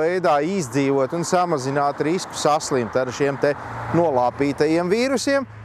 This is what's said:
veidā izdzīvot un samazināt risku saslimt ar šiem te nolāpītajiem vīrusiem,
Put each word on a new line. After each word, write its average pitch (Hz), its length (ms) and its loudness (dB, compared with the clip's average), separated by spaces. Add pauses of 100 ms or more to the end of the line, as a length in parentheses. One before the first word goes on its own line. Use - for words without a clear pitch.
veidā 165 400 2
izdzīvot 139 720 0
un 170 80 -2
samazināt 143 800 0
risku 165 320 -2
saslimt 143 640 0
ar 127 160 -2
šiem 139 240 0
te 147 140 2 (420)
nolāpītajiem 151 960 2
vīrusiem, 262 560 0 (180)